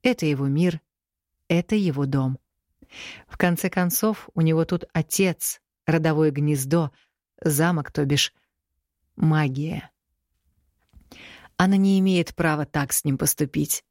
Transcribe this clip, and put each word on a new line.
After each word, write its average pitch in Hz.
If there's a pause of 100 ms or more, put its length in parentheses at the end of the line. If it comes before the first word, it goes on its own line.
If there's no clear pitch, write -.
Это 247
его 139
мир, 165 (640)
это 175
его 156
дом. 131 (880)
В -
конце 180
концов, 185
у 170
него 160
тут 170
отец, - (240)
родовое 156
гнездо, 147 (500)
замок, 156
то 147
бишь 139 (840)
магия. 151 (1700)
Она 190
не 196
имеет 185
права 156
так 143
с -
ним 139
поступить. 147